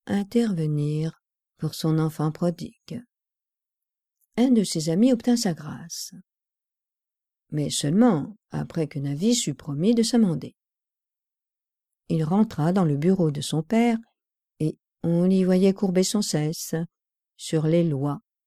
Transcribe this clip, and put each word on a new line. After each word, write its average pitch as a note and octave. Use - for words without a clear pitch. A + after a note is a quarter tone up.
intervenir D#3+
pour D#3
son D#3+
enfant D#3
prodigue. -
Un B3+
de A3+
ses D#3+
amis G#3+
obtint A#3+
sa G#3+
grâce, -
mais D3+
seulement F#3
après D3+
que -
Navis D3+
eut D3
promis D#3
de A3+
s'amender. G#3
Il D#3+
rentra F3+
dans F#3+
le D3
bureau E3+
de C#3+
son D3+
père, A3+
et -
on E3+
l'y F#3
voyait F#3
courber F#3
sans G#3
cesse D3+
sur D#3+
les E3+
lois C#3+